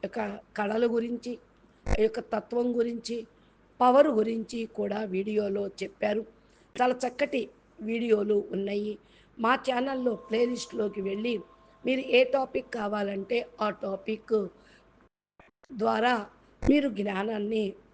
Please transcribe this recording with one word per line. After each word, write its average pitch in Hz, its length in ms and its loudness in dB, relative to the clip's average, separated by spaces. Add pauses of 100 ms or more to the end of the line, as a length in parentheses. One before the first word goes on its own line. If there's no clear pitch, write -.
యొక్క 208 180 -6 (360)
కళల 214 300 0
గురించి, 233 460 -2 (540)
ఆ - 120 2
యొక్క 220 220 2 (120)
తత్వం 233 340 -2 (120)
గురించి, 233 380 -2 (640)
పవర్ 254 280 8 (100)
గురించి 226 420 -2 (180)
కూడా 202 200 -2 (140)
వీడియోలో 202 520 0 (160)
చెప్పారు. 202 420 -2 (540)
చాలా 247 260 4
చక్కటి 269 400 -2 (360)
వీడియోలు 214 580 2 (160)
ఉన్నాయి. 202 400 -2 (460)
మా 226 140 4 (140)
ఛానల్లో 254 460 0 (140)
ప్లేలిస్ట్లోకి 220 760 -2
వెళ్ళి 208 320 -2 (500)
మీరు 262 180 0 (140)
ఏ 247 80 10
టాపిక్ 262 480 -2
కావాలంటే 202 680 -4 (220)
ఆ 214 60 0 (140)
టాపిక్ 214 560 -4 (1300)
ద్వారా 226 440 0 (480)
మీరు 277 260 4 (100)
జ్ఞానాన్ని 208 680 -2 (300)